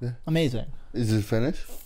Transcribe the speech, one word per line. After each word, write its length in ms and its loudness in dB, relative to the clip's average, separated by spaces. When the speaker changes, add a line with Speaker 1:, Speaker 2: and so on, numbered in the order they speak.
Speaker 1:
Yeah. 100 -2
Speaker 2:
Amazing. 380 2
Speaker 1:
Is 200 2
it 120 4
finished? 340 2